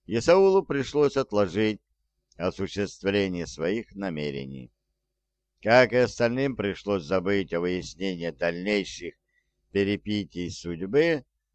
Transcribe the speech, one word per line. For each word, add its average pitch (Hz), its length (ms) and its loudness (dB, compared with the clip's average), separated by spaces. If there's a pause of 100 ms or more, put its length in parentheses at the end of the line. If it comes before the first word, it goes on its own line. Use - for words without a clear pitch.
Исаулу 190 580 4
пришлось 139 520 0
отложить 104 640 0 (560)
осуществление 92 1120 -2
своих 90 480 -4
намерений. 69 800 -8 (880)
Как 117 300 6
и 120 40 2
остальным, 123 600 0
пришлось 98 480 -2
забыть 92 480 0
о 85 80 0
выяснении 90 680 -4
дальнейших 87 840 -4 (560)
перипетий 98 800 -2
судьбы 123 760 0 (300)